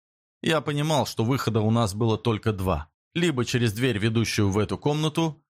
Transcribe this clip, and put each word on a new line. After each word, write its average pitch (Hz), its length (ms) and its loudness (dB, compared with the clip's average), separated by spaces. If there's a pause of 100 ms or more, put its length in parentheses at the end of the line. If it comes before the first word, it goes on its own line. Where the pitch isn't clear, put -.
(420)
Я 156 200 2
понимал, 147 440 0
что - 200 -2
выхода 117 360 0
у 107 100 2
нас 113 220 2
было 110 240 0
только 110 360 0
два. 92 360 -2 (240)
Либо 156 300 0
через 117 300 0
дверь, 120 240 0
ведущую 110 540 0
в 104 80 0
эту 98 180 -2
комнату, 151 680 -2 (140)